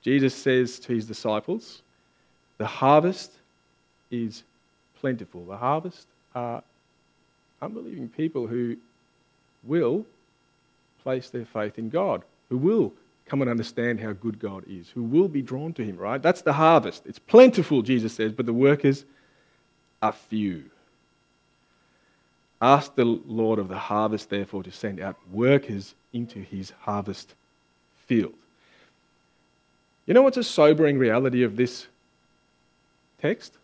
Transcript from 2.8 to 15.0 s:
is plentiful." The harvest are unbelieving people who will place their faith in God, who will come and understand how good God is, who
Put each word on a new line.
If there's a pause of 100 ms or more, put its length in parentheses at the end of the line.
is (560)
plentiful."
The
harvest (280)
are (1000)
unbelieving
people
who (840)
will (1000)
place
their
faith
in
God, (260)
who
will (340)
come
and
understand
how
good
God
is,
who